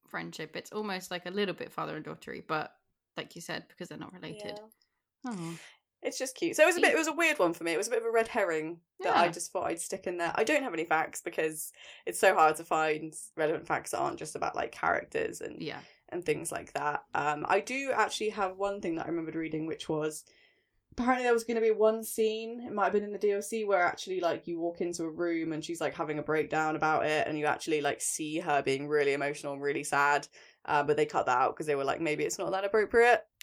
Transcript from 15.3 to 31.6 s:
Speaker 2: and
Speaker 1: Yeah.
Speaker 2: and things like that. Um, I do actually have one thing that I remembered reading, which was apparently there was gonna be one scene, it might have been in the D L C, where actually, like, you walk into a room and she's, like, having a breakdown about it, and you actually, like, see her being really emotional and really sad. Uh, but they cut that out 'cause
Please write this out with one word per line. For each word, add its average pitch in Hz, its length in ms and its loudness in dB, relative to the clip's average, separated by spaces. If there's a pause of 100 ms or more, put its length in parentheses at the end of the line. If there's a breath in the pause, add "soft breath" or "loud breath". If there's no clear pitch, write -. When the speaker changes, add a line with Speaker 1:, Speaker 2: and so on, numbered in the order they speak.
Speaker 2:
and - 200 -10
Speaker 1:
Yeah. 143 220 -8 (260 soft breath)
Speaker 2:
and 175 160 -8
things 151 260 -2
like - 220 -10
that. 147 400 -2
Um, 147 340 0
I 202 140 4
do 262 320 -4
actually 214 380 0
have 190 260 -4
one 202 240 -2
thing 170 140 -2
that - 100 -4
I - 40 -6
remembered 160 260 -4
reading, 160 300 -4
which 156 240 -8
was 156 360 -2 (680 soft breath)
apparently 247 320 2
there 240 80 6
was 226 120 4
gonna 226 160 0
be 226 100 6
one 220 320 4
scene, 226 580 -2
it 240 120 -8
might 202 120 4
have 196 80 2
been 208 100 2
in 208 100 -6
the 196 60 -8
D 208 140 2
L 208 80 0
C, 214 240 -4
where 190 160 4
actually, 185 400 0
like, 165 260 0
you 170 120 -4
walk 170 220 -4
into 175 240 -4
a 165 60 -4
room 165 420 -2
and 156 120 -6
she's, 170 160 -8
like, 143 140 -2
having 151 240 -4
a 143 40 -6
breakdown 156 520 0
about 156 300 2
it, 151 220 2
and 151 120 -2
you 147 80 0
actually, 151 340 0
like, 143 200 0
see 156 380 -4
her 147 240 2
being 135 240 0
really 143 260 4
emotional 143 400 -2
and 139 100 -8
really 143 220 0
sad. 143 420 4 (380 loud breath)
Uh, 147 180 4
but 147 140 2
they 151 100 4
cut 156 200 0
that 123 120 4
out 127 160 2
'cause 156 120 -8